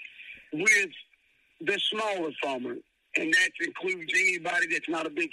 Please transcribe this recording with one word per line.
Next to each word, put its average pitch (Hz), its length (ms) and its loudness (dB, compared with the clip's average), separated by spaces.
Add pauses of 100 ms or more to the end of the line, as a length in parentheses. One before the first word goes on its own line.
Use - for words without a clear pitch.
(520)
with 196 380 4 (720)
the 185 180 0
smaller 196 520 0 (120)
farmer, 127 320 -2 (420)
and 160 160 0
that - 260 4
includes 175 560 -4
anybody 170 560 2
that's 170 160 -2
not 160 180 0
a 151 40 -4
big 143 240 -2